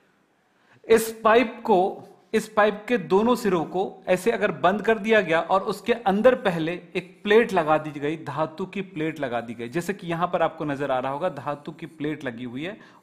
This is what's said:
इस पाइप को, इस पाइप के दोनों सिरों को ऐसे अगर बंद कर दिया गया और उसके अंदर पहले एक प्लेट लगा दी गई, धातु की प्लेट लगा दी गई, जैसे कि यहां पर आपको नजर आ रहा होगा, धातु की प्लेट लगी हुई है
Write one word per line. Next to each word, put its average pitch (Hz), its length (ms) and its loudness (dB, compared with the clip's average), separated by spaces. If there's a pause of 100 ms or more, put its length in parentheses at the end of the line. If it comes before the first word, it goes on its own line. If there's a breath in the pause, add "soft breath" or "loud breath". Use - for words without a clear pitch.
(840 soft breath)
इस 226 260 4 (140)
पाइप 226 400 4
को, 190 380 2 (300)
इस 220 160 0
पाइप 208 400 2
के 247 100 2
दोनों 196 380 2
सिरों 180 280 0
को - 440 -6
ऐसे 185 220 2
अगर 202 220 0
बंद 175 300 2
कर 220 160 2
दिया 214 220 4
गया 165 200 2
और 190 220 0
उसके 208 300 -4
अंदर 220 420 4
पहले 170 380 -2 (220)
एक - 300 -8
प्लेट 208 280 4
लगा 156 260 2
दी 151 120 -6
गई, 147 260 -4
धातु 156 500 -6
की 196 160 -10
प्लेट 156 380 -6
लगा 117 200 -2
दी 113 140 -10
गई, 117 140 -10
जैसे 170 260 -4
कि 175 120 -14
यहां 170 220 -2
पर 175 140 0
आपको 156 220 -2
नजर 139 260 -4
आ 131 80 0
रहा 131 140 -4
होगा, 156 160 -4
धातु 143 440 -10
की 160 140 -16
प्लेट 147 380 -8
लगी 123 200 -8
हुई 127 200 -10
है 202 140 -10 (240 loud breath)